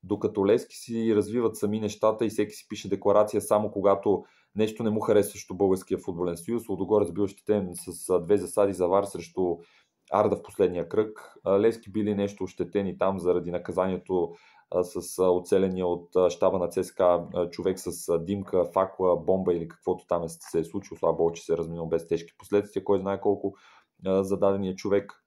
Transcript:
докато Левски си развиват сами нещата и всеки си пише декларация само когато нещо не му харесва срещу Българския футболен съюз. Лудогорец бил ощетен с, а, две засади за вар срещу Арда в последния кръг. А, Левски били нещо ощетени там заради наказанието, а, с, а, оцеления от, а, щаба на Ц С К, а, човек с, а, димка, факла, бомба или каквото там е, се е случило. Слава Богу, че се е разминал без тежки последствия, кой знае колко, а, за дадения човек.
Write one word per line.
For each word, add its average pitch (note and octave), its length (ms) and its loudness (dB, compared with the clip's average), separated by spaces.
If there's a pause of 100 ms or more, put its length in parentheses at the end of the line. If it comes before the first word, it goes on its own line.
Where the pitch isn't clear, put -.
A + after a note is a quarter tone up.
докато G2 440 0
Левски A#2 300 2
си A2+ 400 0
развиват A2 400 0
сами G#2+ 240 -2
нещата A2 440 0
и G#2+ 40 0
всеки G2+ 260 -2
си - 140 -20
пише G2+ 200 -10
декларация G2+ 520 4
само G#2+ 300 2
когато G2 540 2 (300)
нещо G#2+ 280 -2
не A2 80 0
му G#2+ 100 0
харесва G#2 320 4
срещу - 220 -12
Българския F#2+ 440 2
футболен F2 380 -4
съюз. A2+ 320 -6
Лудогорец G2 440 2
бил G2+ 120 0
ощетен F#2+ 500 -2
с, - 360 -12
а, F2+ 100 4
две F2+ 160 2
засади G2 360 0
за F2+ 160 0
вар G2 160 4
срещу F2 520 -4 (560)
Арда G2+ 240 2
в - 60 -14
последния F2+ 460 0
кръг. - 460 -4 (100)
А, G2 160 2
Левски A2+ 300 0
били G#2 240 -2
нещо G2+ 300 -4
ощетени F#2+ 540 -4
там G2 200 0
заради F2 320 0
наказанието, F2+ 800 -2 (380)
а, F2+ 140 0
с, F2 340 -10
а, F#2 120 4
оцеления F#2 560 2
от, F2 300 -4
а, F2+ 140 4
щаба F#2 280 0
на F2 100 -2
Ц F#2 160 -2
С - 80 -10
К, - 80 -10
а, F2 500 2
човек F#2 280 -2
с, - 300 -8
а, E2+ 100 2
димка, F#2 460 -2
факла, F#2 520 0
бомба F#2 380 0
или E2+ 140 -4
каквото - 380 -6
там F2 160 -2
е, E2 60 -8
се - 300 -6
е D#2+ 60 0
случило. - 340 -12
Слава E2 160 0
Богу, E2+ 180 2
че - 100 -14
се E2 100 -2
е E2 40 2
разминал E2 300 -6
без E2 200 -4
тежки E2+ 320 -6
последствия, G2+ 460 -2
кой G2+ 140 2
знае G2 220 -4
колко, G2 340 -2 (520)
а, F#2+ 180 2
за F#2+ 140 -2
дадения G2 360 0
човек. G2+ 520 -2